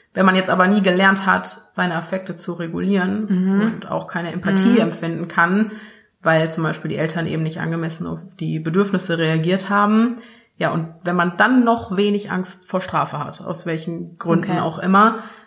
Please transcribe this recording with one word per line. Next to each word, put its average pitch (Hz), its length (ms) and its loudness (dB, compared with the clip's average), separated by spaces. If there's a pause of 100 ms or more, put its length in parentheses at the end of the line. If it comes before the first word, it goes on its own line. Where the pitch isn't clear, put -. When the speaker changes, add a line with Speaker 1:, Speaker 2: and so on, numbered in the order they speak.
(140)
Speaker 1:
Wenn 190 120 2
man 185 80 4
jetzt 185 160 2
aber 180 160 4
nie 208 160 4
gelernt 190 440 4
hat, 185 360 -2 (100)
seine 180 220 -2
Affekte 180 400 -8
zu 170 200 -8
regulieren 185 720 -2
Speaker 2:
Mhm. 190 320 2
Speaker 1:
und - 280 -2
auch - 200 -6
keine 175 240 -6
Empathie 190 380 2
Speaker 2:
Mhm. 240 80 6
Speaker 1:
empfinden 165 500 -2
kann, 196 440 2 (500)
weil 160 280 4
zum 160 140 -2
Beispiel 156 240 -4
die 143 80 -4
Eltern 160 320 -2
eben 160 160 -2
nicht 160 160 -6
angemessen 165 480 -4
auf 165 100 -6 (220)
die 160 180 -4
Bedürfnisse 175 600 0
reagiert 160 520 0
haben, 214 480 2 (400)
ja, 160 140 0
und 165 160 -4 (160)
wenn 180 100 -2
man 180 220 0
dann 247 280 4
noch 233 320 0
wenig 208 360 0
Angst - 360 -6
vor 185 120 -2
Strafe 147 400 -4
hat, - 220 -10
aus 170 240 -8
welchen 165 520 -6
Gründen 170 320 0
Speaker 2:
Okay. 180 100 0
Speaker 1:
auch 160 200 -4
immer, 196 380 4 (280)